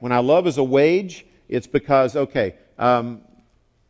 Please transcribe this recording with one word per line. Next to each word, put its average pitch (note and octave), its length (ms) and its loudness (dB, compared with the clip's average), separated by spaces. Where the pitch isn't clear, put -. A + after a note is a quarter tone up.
When B2 120 -4
I B2 80 2
love D#3+ 260 2
as C#3+ 100 -2
a C#3 80 0
wage, D#3+ 600 0
it's A#2+ 200 -6
because, C3+ 500 0
okay, C3+ 380 -2
um, A#2+ 420 -2